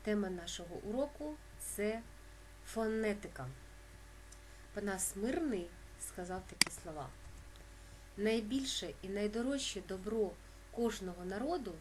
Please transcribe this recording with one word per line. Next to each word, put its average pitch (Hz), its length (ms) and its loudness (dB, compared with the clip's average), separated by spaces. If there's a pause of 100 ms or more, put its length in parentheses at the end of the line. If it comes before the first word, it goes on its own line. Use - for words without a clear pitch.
Тема 208 260 4
нашого 175 460 -4 (120)
уроку — 285 460 0 (260)
це 220 420 0 (640)
фонетика. 214 800 2 (1300)
Панас 196 420 2
Мирний 240 500 4 (340)
сказав 185 480 -4
такі - 340 6
слова: 151 260 -4 (1080)
«Найбільше 220 760 4 (120)
і 190 60 -4
найдорожче 208 800 2
добро 196 420 2 (400)
кожного 185 540 2
народу — 220 560 2